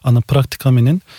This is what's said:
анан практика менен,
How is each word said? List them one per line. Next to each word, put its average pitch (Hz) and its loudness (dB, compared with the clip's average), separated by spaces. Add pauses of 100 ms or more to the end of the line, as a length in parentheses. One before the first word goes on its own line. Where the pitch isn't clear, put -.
анан 120 2
практика 135 -2
менен, 127 2 (180)